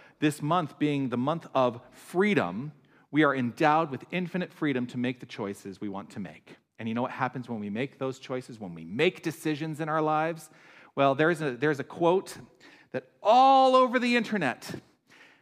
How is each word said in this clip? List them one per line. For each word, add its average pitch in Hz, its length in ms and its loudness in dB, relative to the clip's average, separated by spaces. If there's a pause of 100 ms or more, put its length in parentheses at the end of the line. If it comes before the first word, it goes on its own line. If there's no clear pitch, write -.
(180)
this 151 220 0
month 156 380 -2
being 143 320 -2
the 120 80 -4
month 151 360 -4
of 123 240 2 (120)
freedom, 147 800 0 (380)
we 147 120 4
are 139 140 4
endowed 147 540 2
with 127 200 -10
infinite 180 400 -4
freedom 127 360 -2
to 123 100 -10
make 127 240 -4
the - 60 -16
choices 101 520 -10
we 104 120 -8
want 101 220 -10
to 113 80 -12
make. - 360 -16 (220)
And 113 100 -8
you 113 60 -4
know 120 80 -2
what 127 80 -4
happens 127 400 -6
when 113 100 -8
we 104 80 -8
make 120 300 -6
those 131 200 -6
choices, 127 400 -10
when 92 160 -12
we 82 120 -14
make 135 360 -2
decisions 156 560 -6
in 156 120 -6
our 156 100 0
lives? 156 480 -2 (460)
Well, 139 200 2
there's 156 260 2
a, 147 120 -2
there's 131 280 0
a 123 40 -8
quote 175 520 0 (540)
that - 160 -8 (160)
all 262 520 8
over 254 240 4
the 240 160 0
internet 202 560 -2 (720)